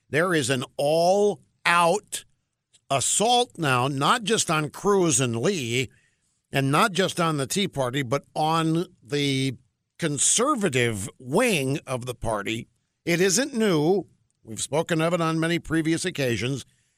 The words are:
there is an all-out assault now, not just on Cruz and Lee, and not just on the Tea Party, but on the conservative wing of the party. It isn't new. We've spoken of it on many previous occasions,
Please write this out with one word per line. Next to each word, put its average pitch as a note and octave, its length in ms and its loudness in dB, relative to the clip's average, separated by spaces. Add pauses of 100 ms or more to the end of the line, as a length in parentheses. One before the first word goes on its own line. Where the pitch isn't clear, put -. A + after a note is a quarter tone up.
there E3+ 240 0
is C#3+ 160 0
an C3 160 -2 (140)
all-out F3 1500 2 (640)
assault A#3+ 680 0
now, C3 280 2
not D#3 380 0
just G3+ 260 0
on D#3 200 -2
Cruz F#3 500 2
and A#2 220 -2
Lee, C3 480 -2 (600)
and C3+ 200 0
not F#3+ 220 2
just F3 280 -2
on D#3+ 160 0
the C#3 100 -2
Tea F#3+ 220 -2
Party, C3+ 340 -4
but C3 220 -4 (100)
on D#3+ 520 0 (160)
the C3+ 540 -2 (420)
conservative C#3+ 1200 0
wing D3 680 0
of B2 200 -8
the B2 80 -8
party. A2+ 520 -6 (380)
It E3+ 160 0
isn't G#3 320 2
new. F#3+ 540 2 (360)
We've A2 200 -12
spoken D#3+ 400 -2
of E3+ 100 0
it F3 80 0
on D#3+ 200 0
many E3 180 0
previous D#3+ 480 -2
occasions, B2+ 580 -2 (340)